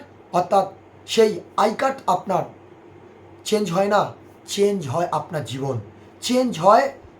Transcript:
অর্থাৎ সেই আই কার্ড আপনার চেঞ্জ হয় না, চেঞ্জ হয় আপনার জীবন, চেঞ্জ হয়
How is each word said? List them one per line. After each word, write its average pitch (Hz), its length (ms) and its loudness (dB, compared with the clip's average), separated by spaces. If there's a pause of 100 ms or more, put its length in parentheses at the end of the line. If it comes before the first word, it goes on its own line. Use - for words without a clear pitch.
(320)
অর্থাৎ 180 400 0 (360)
সেই 208 320 2 (180)
আই 214 200 2
কার্ড 269 200 -2 (100)
আপনার 180 360 0 (1000)
চেঞ্জ 208 260 -2
হয় 196 160 2
না, 185 260 0 (340)
চেঞ্জ 202 400 0
হয় 170 240 -2
আপনার 151 340 -6
জীবন, 131 340 -6 (420)
চেঞ্জ 247 380 0
হয় 220 320 6 (280)